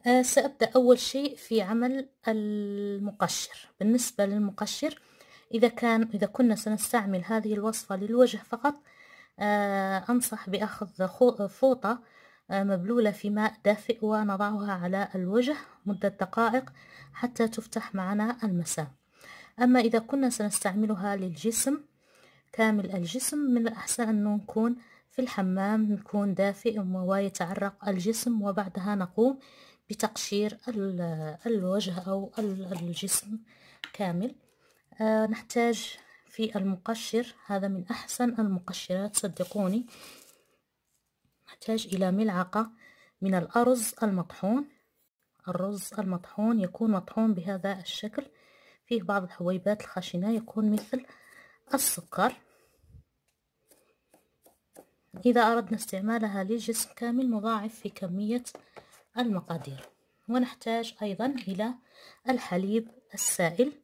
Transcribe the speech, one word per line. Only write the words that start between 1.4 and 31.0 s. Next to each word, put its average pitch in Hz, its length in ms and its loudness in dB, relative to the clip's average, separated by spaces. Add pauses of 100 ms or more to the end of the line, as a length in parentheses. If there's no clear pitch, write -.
عمل 247 480 0 (180)
المقشر. 202 1400 -2 (100)
بالنسبة 214 460 2
للمقشر، 208 760 -2 (520)
إذا 233 140 6
كان، 226 460 2
إذا 202 140 0
كنا 226 280 4
سنستعمل 208 720 0
هذه 220 280 0
الوصفة 208 420 -2
للوجه 226 420 6
فقط، - 380 -2 (640)
آه، 196 680 2
أنصح 240 400 0
بأخذ 190 580 -2
خو-، 233 400 4
فوطة، 247 560 2 (480)
آه، 196 120 0
مبلولة 202 480 2
في - 180 -6
ماء 214 240 0 (120)
دافئ 214 400 2
ونضعها 208 680 0
على 185 440 -2
الوجه 226 400 0 (300)
مدة 196 240 -2
دقائق 226 640 0 (400)
حتى 240 340 -2
تفتح - 480 -8
معنا 208 480 -2
المسام. 170 440 -2 (760)
أما 247 180 8
إذا 226 200 4
كنا 262 300 0
سنستعملها 208 840 0
للجسم، 196 680 -2 (680)
كامل 208 420 2
الجسم، 185 420 -4
من 247 300 2
الأحسن 226 420 -2
أنه 208 260 2
نكون 226 400 0 (360)
في 254 100 -2
الحمام، 208 720 2
نكون 202 400 0
دافئ 202 460 0
ويتعرق 190 1080 -2
الجسم، 214 520 0
وبعدها 202 540 -2
نقوم 220 440 2 (500)
بتقشير 214 680 -2 (100)
ال-، 175 800 -4